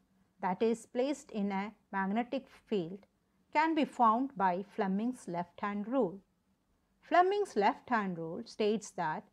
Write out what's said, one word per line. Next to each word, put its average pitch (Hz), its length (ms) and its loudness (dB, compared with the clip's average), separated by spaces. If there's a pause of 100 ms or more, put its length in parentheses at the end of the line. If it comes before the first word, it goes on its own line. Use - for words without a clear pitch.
(420)
that 190 200 -2
is 226 240 0
placed 269 460 -4
in 202 180 -2
a 202 220 -4 (220)
magnetic 226 540 -2 (200)
field 190 380 -4 (480)
can 320 220 2
be 285 100 4
found 247 500 2
by 190 300 0 (100)
Fleming's 214 500 -2
left-hand 202 600 -6
rule. 208 320 0 (840)
Fleming's 370 540 2
left-hand 208 640 2
rule 165 260 -8
states 214 480 -2
that 170 420 -4